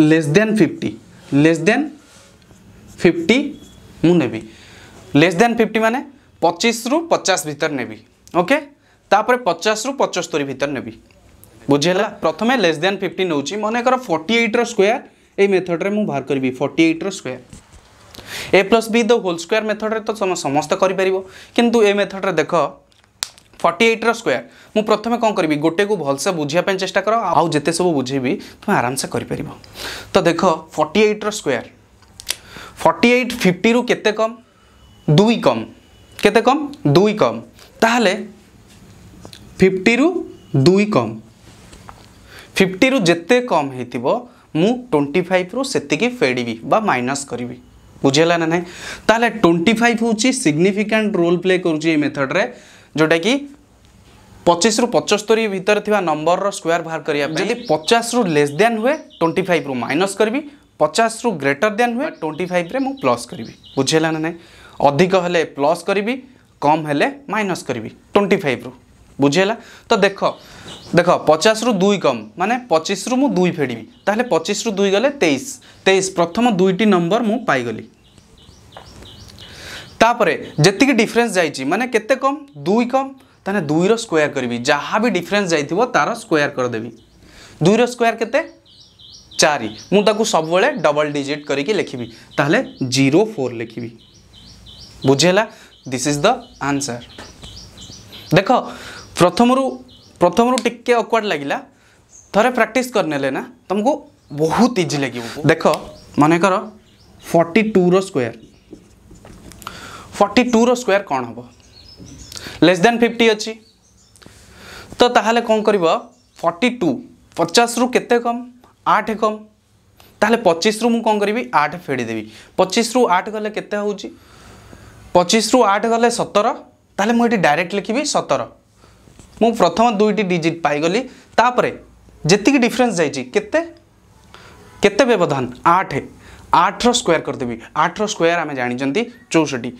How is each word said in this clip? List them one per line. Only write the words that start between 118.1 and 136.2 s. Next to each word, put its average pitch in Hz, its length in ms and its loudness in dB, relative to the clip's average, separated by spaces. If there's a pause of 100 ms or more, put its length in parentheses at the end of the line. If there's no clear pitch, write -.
କମ୍? 240 200 -4 (460)
ଆଠ 202 300 2
କମ୍, 214 200 -2 (840)
ତାହେଲେ 220 240 2
ପଚିଶରୁ 214 480 2
ମୁଁ 233 140 0
କ'ଣ 214 160 2
କରିବି? 208 200 -2 (200)
ଆଠ 151 100 -2 (140)
ଫେଡ଼ିଦେବି। 117 360 -4 (360)
ପଚିଶରୁ 226 420 0 (160)
ଆଠ 185 160 -4
ଗଲେ 214 240 -6
କେତେ 190 240 -6
ହେଉଛି? 208 280 -6 (1080)
ପଚିଶରୁ 214 500 4
ଆଠ 202 240 2
ଗଲେ 226 220 2
ସତର, 202 360 0 (500)
ତାହେଲେ 208 200 0
ମୁଁ 233 100 4
ଏଠି 226 200 0
ଡାଇରେକ୍ଟ 160 320 0
ଲେଖିବି 226 260 -4
ସତର। 160 360 -2 (1000)
ମୁଁ 226 160 4
ପ୍ରଥମ 185 300 2 (100)
ଦୁଇଟି 214 340 2
ଡିଜିଟ୍ 165 300 -2
ପାଇଗଲି, 160 400 0 (380)
ତାପରେ 226 320 2 (540)
ଯେତିକି 208 340 4
ଡିଫରେନ୍ସ 240 420 2
ଯାଇଛି 135 220 -2 (120)
କେତେ, 208 260 -2 (1200)
କେତେ 202 280 4
ବ୍ୟବଧାନ? 151 340 0 (200)
ଆଠ। 180 280 2 (580)